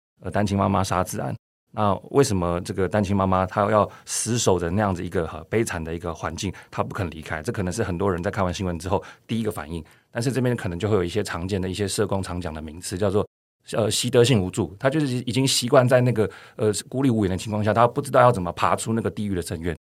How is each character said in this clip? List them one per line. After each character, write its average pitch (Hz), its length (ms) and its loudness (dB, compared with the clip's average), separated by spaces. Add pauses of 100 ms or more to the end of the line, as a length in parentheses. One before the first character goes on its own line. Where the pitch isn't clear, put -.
(220)
呃， 92 80 -8
单 104 160 2
亲 98 100 0
妈 98 120 4
妈 98 140 4
杀 92 200 0
子 - 180 -6
案， - 140 -6 (380)
那 104 200 0 (180)
为 139 120 4
什 110 120 2
么 87 280 -2
这 95 100 -10
个 92 160 -2
单 104 140 2
亲 98 120 0
妈 95 120 2
妈 92 180 2
她 101 260 0
要 104 200 4 (160)
死 - 320 -2
守 95 200 4
着 85 120 -2
那 98 100 0
样 101 140 2
子 87 100 -4
一 90 60 -6
个， 87 160 -2
哈， 80 240 -12
悲 113 140 0
惨 87 180 -4
的 80 120 -6
一 85 40 -6
个 82 160 -6
环 82 200 -6
境， 90 180 -4 (180)
她 107 120 -4
不 - 120 -6
肯 90 160 -2
离 78 100 -12
开？ 78 220 -8
这 117 100 -4
可 104 100 -4
能 92 100 -2
是 113 100 -4
很 90 140 -2
多 98 140 0
人 87 120 -2
在 98 80 -2
看 98 140 0
完 90 100 -2
新 98 100 -4
闻 85 140 -4
之 90 100 -8
后 95 140 0 (240)
第 113 140 -2
一 - 20 -4
个 107 80 -2
反 76 200 -10
应。 82 140 -8 (280)
但 117 80 -4
是 110 120 0
这 123 80 -2
边 123 160 2
可 104 120 -6
能 87 80 -4
就 101 120 -2
会 107 80 4
有 90 80 2
一 87 40 -2
些 98 140 -2
常 87 240 -6
见 95 160 -2
的 95 60 -4
一 92 40 -4
些 101 140 -2
社 104 180 -2
工 98 160 -2
常 90 200 -6
讲 85 120 -6
的 78 80 -8
名 78 200 -12
词， 92 180 -8
叫 101 100 2
做， 95 160 2 (500)
呃， 107 140 0
习 120 220 -2
得 120 140 8
性 117 180 6
无 92 80 -2
助。 92 260 -2
他 135 140 0
就 151 80 0
是 151 80 0
已 123 240 -4
经 131 160 2
习 139 220 0
惯 127 200 6
在 127 120 6
那 123 100 4
个， 104 180 2 (280)
呃， 107 160 2 (160)
孤 127 160 -4
立 135 60 4
无 110 140 2
援 90 60 2
的 92 60 0
情 113 120 -6
况 107 140 -2
下， 107 100 2
他 117 140 6
不 120 160 -2
知 139 80 -10
道 131 100 6
要 123 120 8
怎 92 100 -2
么 87 120 -4
爬 92 200 2
出 113 180 -2
那 113 80 0
个 101 80 -2
地 104 160 -4
狱 98 120 -2
的 87 40 0
深 82 200 -6
渊 85 160 -2 (120)